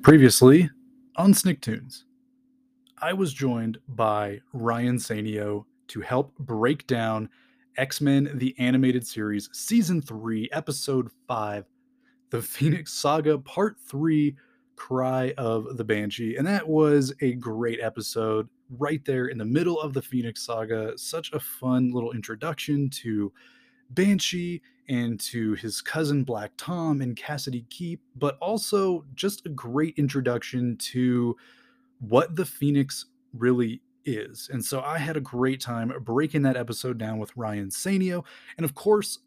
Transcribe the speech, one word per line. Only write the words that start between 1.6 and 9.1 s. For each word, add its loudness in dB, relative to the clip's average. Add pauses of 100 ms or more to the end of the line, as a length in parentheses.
I -2
was 0
joined -2 (100)
by 0 (120)
Ryan 0
Sainio -4 (240)
to -10
help -2
break 0
down -2 (480)
X-Men: 2
The -4
Animated 2
Series, -6